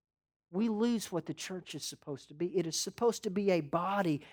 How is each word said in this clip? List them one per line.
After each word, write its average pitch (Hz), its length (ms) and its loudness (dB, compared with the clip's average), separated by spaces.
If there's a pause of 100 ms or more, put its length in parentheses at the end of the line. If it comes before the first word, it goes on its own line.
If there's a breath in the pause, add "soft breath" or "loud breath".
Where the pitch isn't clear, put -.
(500)
we 208 180 2
lose 226 420 2
what 165 140 -2
the 160 80 -4
church 180 420 -8
is 143 80 -8
supposed - 460 -8
to 143 60 -20
be. 170 200 -2
It 170 120 2
is 156 120 -2
supposed 226 440 2
to 214 80 -2
be 196 200 0
a 175 120 4
body 175 580 0 (120)